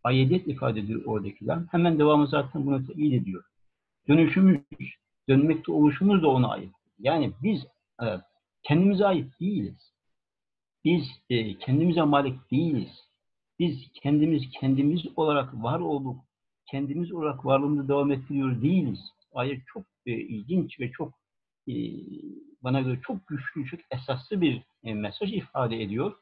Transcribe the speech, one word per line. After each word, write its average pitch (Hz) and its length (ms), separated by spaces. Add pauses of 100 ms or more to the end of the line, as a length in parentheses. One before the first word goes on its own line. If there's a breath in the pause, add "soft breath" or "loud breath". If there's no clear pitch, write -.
Aidiyet 135 440
ifade 123 320
ediyor 107 260
oradakiler. 107 540 (120)
Hemen 170 280
devamı 147 280
zaten 139 380
bunu 135 220
teyit 147 340
ediyor. 92 220 (640)
Dönüşümüz, 165 540 (680)
dönmekte 156 420
oluşumuz 160 520
da 151 40
ona 127 220
ait. 98 240 (260)
Yani 135 340 (100)
biz, 185 220 (380)
e, - 20 (580)
kendimize 190 420
ait 156 340
değiliz. 165 540 (920)
Biz, 156 220 (220)
e, 110 280
kendimize 165 440
malik 143 500
değiliz. 139 580 (500)
Biz 151 340
kendimiz, 147 500 (160)
kendimiz 139 420 (140)
olarak 147 380
var 120 260
olduk. 135 420 (440)
Kendimiz 156 460
olarak 151 340
varlığımızı 139 420
devam 143 240
ettiriyor 131 500
değiliz. 147 380 (340)
Ayet 131 320
çok, 196 200 (200)
e, 123 60
ilginç 117 680
ve 127 120
çok, - 220 (540)
e, 123 60 (880)
bana 131 200
göre 127 200
çok 208 260
güçlü, 139 380
çok 170 140 (120)
esaslı 131 500
bir, 127 220 (200)
e, 113 100
mesaj 107 400
ifade 120 480
ediyor. 113 400